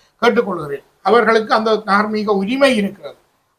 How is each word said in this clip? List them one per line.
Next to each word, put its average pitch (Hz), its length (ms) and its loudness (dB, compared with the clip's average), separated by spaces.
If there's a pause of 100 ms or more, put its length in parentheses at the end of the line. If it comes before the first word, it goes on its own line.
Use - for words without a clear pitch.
(220)
கேட்டுக்கொள்கிறேன். 190 600 -2 (180)
அவர்களுக்கு 220 520 2
அந்த 220 220 0
தார்மீக 208 560 -2
உரிமை 247 440 2
இருக்கிறது. 202 420 -6 (420)